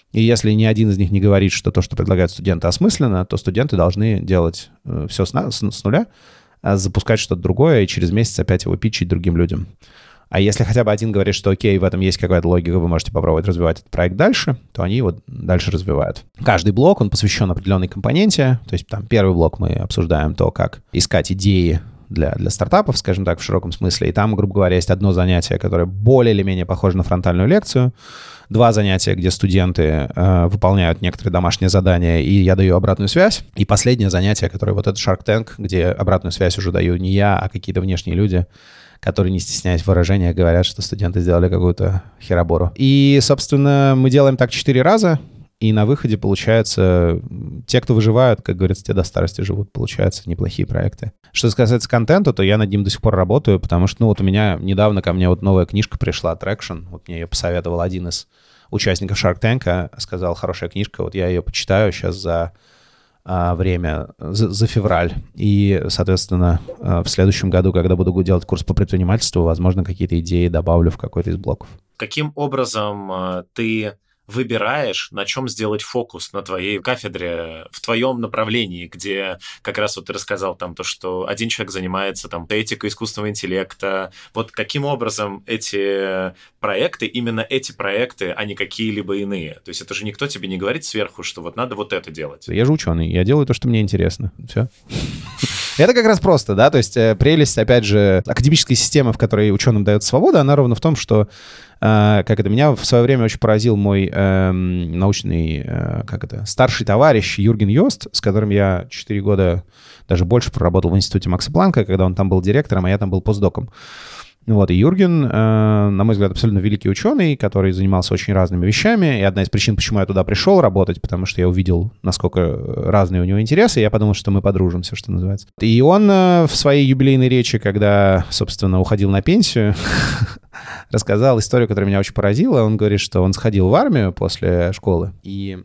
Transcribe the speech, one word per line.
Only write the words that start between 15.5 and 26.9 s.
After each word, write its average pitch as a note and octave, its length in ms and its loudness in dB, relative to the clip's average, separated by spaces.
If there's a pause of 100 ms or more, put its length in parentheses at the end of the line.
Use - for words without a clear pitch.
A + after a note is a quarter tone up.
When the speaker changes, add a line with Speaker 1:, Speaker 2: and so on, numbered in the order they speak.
Speaker 1:
развивают. D2+ 540 -2 (180)
Каждый G2 300 2
блок, C#3+ 300 4
он G2+ 80 0
посвящен G2+ 400 0
определенной F#2 380 0
компоненте. C3 760 2
То - 60 -8
есть - 140 -4
там G#2 180 -10
первый F#2+ 300 2
блок E2 240 2
мы E2 100 -2
обсуждаем E2 680 -2
то, - 160 0
как - 300 -4 (120)
искать F2 400 0
идеи F#2 480 2 (280)
для, E2+ 240 -2
для F2+ 180 -4
стартапов, E3 480 0
скажем F#2+ 260 -2
так, E2+ 140 -2
в - 40 -12
широком F#2 280 -4
смысле. - 380 -2
И - 40 -2
там, G#2 220 0
грубо G2 200 0
говоря, F2+ 220 2
есть F2 140 0
одно F#2+ 220 2
занятие, F2+ 460 0
которое F2+ 280 0
более A2+ 480 2
или G2 80 0
менее F#2 240 -2
похоже F#2 300 0